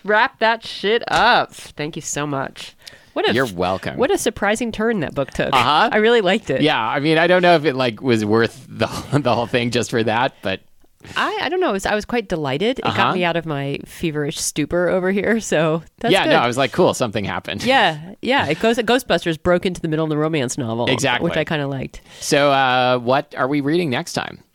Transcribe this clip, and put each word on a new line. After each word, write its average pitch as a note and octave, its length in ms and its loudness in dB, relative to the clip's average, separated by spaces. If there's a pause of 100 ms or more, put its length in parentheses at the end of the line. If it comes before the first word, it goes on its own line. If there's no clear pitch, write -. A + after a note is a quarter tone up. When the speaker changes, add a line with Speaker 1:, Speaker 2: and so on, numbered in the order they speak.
Speaker 1:
wrap G#3+ 360 2
that A3+ 260 0
shit G#3+ 440 -2
up. F#3+ 440 2
Thank - 420 -10
you D#3 60 -10
so D3 240 -6
much. - 500 -8 (380)
What F#4+ 140 0
a - 60 2
Speaker 2:
You're B2+ 120 2
Speaker 1:
f-, G#2 60 -6
Speaker 2:
welcome. F2+ 440 -2
Speaker 1:
what C4+ 140 0
a G4 80 2
surprising A3+ 540 -2
turn A3 280 -2
that - 140 -4
book C#3 160 -4
took. - 220 -4
Speaker 2:
Uh-huh. C#3+ 400 4
Speaker 1:
I G#3 60 2
really A3+ 220 4
liked G3+ 300 0
it. C3 120 0
Speaker 2:
Yeah, D3 180 2
I B2 200 -2
mean, D#3 180 2
I E3+ 80 4
don't F3+ 160 4
know F3 140 6
if D3 80 0
it, D3 100 2
like, B2+ 280 0
was A#2 220 2
worth A2 440 2
the, G#2+ 180 -2
<laughs> - 320 -6
the B2+ 160 2
whole A#2 120 0
thing A#2+ 240 0
just A#2 200 -2
for A#2 120 2
that, A2+ 400 0
but F#2+ 180 -4 (560)
Speaker 1:
I, F4+ 260 -2
I - 60 -2
don't F#4 120 -2
know. E4+ 100 0
It - 40 0
was, G3 120 -4
I G3+ 80 0
was G#3+ 100 -2
quite A#3 240 -4
delighted. D#3+ 520 -2
It - 40 -6
got G#2+ 140 -2
Speaker 2:
Uh-huh. C3 160 2
Speaker 1:
me F3+ 100 -2
out E3+ 120 0
of D#3+ 100 -4
my C#3 380 -4
feverish D3+ 540 -6
stupor F3 500 -2
over F#3 240 0
here, G3+ 280 0
so D#3+ 420 0 (180)
that's A3+ 120 0
Speaker 2:
Yeah, F#3+ 120 4
Speaker 1:
good. - 60 2
Speaker 2:
no, E3 80 4
I B2 100 4
was A#2+ 80 -2
like, C3+ 160 2
"Cool, E3+ 200 4
something G2+ 320 -2
happened." - 380 -6
Speaker 1:
Yeah, F#3+ 580 0
yeah. A#3 280 0
It D#3+ 100 -2
goes, A#3 200 2
Ghostbusters F#3+ 640 0
broke F3+ 240 2
into F3+ 160 -4
the F3 80 -4
middle D#3 160 0
of D#3 60 -2
the D3 80 -2
romance D3+ 400 -2
novel, A#2+ 320 -2
Speaker 2:
Exactly. C3 400 0
Speaker 1:
which - 80 -4
I D3+ 60 0
kinda D3 240 -4
liked. C#3 320 -8 (200)
Speaker 2:
So, C#3+ 300 4
uh, B2+ 480 4
what B2+ 380 0
are C3 100 0
we D3 140 0
reading D#3 300 0
next C3+ 240 -4
time? G1+ 260 -6 (140)